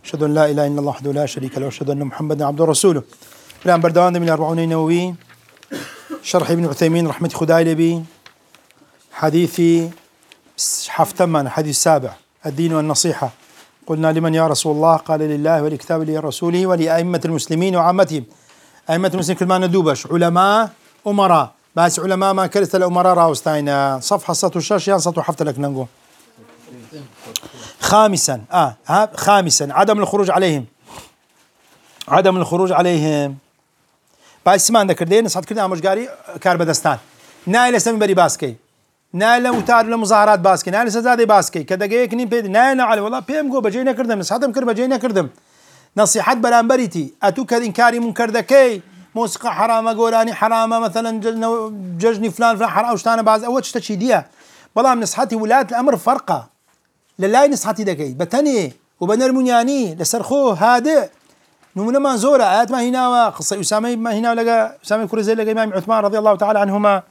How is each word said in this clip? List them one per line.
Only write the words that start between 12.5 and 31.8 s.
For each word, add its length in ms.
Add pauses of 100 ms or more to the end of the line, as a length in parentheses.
والنصيحة. 560 (560)
قلنا: 260
"لمن 220
يا 120
رسول 300
الله؟" 200
قال: 240
"لله 420
ولكتابه 500
ولرسوله 540
ولأئمة 580
المسلمين 520
وعامتهم". 480 (680)
أئمة 240
المسلمين 240
كل 80
ما 120
ندوبش، 480
علماء، 640 (360)
أمراء. 420 (280)
بس 240
علماء 320
ما 140
كرت 280
الأمراء 400
راوستاينا. 840
صفحة 320
صد 240
وشش 320
يا 100
صد 200
وحفت 240
لك 160
ننقو. 280 (1900)
خامساً، 600 (120)
آه، 240 (100)
ها، 300
خامساً، 540
عدم 280
الخروج 320
عليهم. 340 (1400)